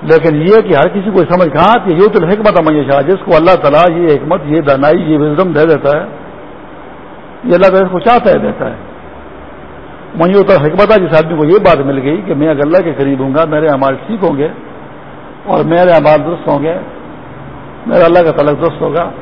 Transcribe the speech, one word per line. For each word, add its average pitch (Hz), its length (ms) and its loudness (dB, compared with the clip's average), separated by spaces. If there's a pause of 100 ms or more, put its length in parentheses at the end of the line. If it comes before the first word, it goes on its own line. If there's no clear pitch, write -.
(100)
لیکن 160 220 4 (100)
یہ 190 140 4 (100)
کہ 185 80 0
ہر 147 140 2
کسی 190 220 -4
کو 190 100 2 (100)
سمجھ 180 220 2
کہاں 165 220 2
آتی 247 180 -2
ہے؟ 151 60 0
یؤتی 208 240 4
الحکمۃ 208 340 2 (100)
من 156 100 2
یشاء، 139 320 0
جس 185 160 0
کو 196 120 -4
اللہ 165 260 4
تعالیٰ 151 220 4 (120)
یہ 175 180 0
حکمت، 156 320 -2
یہ 151 140 0
دانائی، 143 400 2 (120)
یہ 156 60 2
وزڈم 151 340 0
دے 151 140 2
دیتا 143 300 2
ہے، 170 80 -6 (1400)
یہ 247 100 2
اللہ 185 160 6
تعالیٰ 190 160 2
اس 180 60 -6
کو 175 80 -2
چاہتا 233 300 2
ہے 160 80 2
دیتا - 320 -4
ہے۔ - 60 -12 (1400)
من 170 160 0
یؤتی 196 220 2
الحکمۃ، 180 380 2 (120)
جس 160 160 -2
آدمی 160 200 -2
کو 151 60 0
یہ 170 200 4
بات 170 220 4
مل 139 160 -2
گئی 147 240 -2
کہ 185 80 -4
میں 147 140 0
اگر 143 180 0
اللہ 170 180 2
کے 165 140 -4
قریب 139 220 -2
ہوں 135 140 -2
گا، 156 100 2
میرے 156 240 -2
اعمال 139 260 0 (120)
ٹھیک 220 180 -6
ہوں 151 140 0
گے 147 100 -2 (960)
اور 160 200 -2
میرے 175 260 2
اعمال 151 360 4
درست 170 220 -6
ہوں 143 140 -2
گے، 160 120 -4 (1120)
میرا 175 180 2
اللہ 170 220 4
کا 156 120 0
تعلق 147 220 0
درست 147 220 -2
ہوگا 147 220 -4 (180)